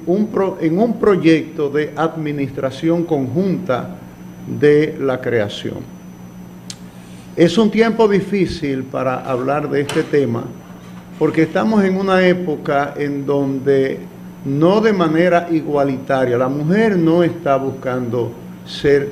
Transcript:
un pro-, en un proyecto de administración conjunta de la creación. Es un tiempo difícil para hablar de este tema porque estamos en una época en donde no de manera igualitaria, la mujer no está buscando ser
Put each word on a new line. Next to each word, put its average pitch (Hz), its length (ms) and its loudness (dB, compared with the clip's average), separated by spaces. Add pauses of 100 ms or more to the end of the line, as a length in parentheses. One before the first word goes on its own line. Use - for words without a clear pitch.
un 202 220 2
pro-, 190 300 0
en 165 200 0
un 233 200 2
proyecto 156 720 2
de 147 280 -2
administración 151 1080 -2
conjunta 139 920 -2 (600)
de 147 400 4
la 131 220 -2
creación. 117 720 -4 (1400)
Es 170 220 4
un 220 100 4
tiempo 220 380 2
difícil 170 800 0
para 127 400 -4
hablar 139 440 -2
de 139 120 0
este 156 240 -2
tema 131 400 0 (760)
porque 156 240 2
estamos 208 400 2
en 190 140 2
una 190 280 2
época 151 720 0
en 143 300 -4
donde 135 720 2 (460)
no 160 360 4
de 214 120 4
manera 170 580 2
igualitaria, 139 880 0
la 127 80 2
mujer 180 500 2
no 170 280 4
está 156 320 0
buscando 127 720 -2 (340)
ser 143 480 2